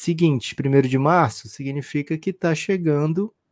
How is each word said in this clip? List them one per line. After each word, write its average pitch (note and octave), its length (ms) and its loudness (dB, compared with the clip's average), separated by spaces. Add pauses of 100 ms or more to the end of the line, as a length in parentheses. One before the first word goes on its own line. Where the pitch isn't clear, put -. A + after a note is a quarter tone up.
Seguinte, D#3+ 520 0
primeiro C3+ 340 2
de B2+ 80 0
março C#3+ 540 2
significa C#3+ 720 -6
que F#3+ 120 -6
tá E3+ 220 -2
chegando, E3 800 -2 (180)